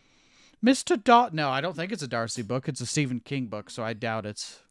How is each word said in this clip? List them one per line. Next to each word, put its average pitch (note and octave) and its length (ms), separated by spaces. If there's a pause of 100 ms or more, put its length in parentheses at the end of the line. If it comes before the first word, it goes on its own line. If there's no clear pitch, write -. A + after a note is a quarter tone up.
(600)
Mister C4 360
Dar-, A#3+ 340
no, D#3 180
I C3 120
don't E3+ 140
think E3+ 160
it's F3+ 120
a C#3 40
Darcy A#2 340
book. A#2+ 260
It's C3+ 140
a B2 40
Stephen B2+ 360
King C3+ 260
book, G#2 220
so - 140
I A2+ 100
doubt A2 320
it's - 340 (120)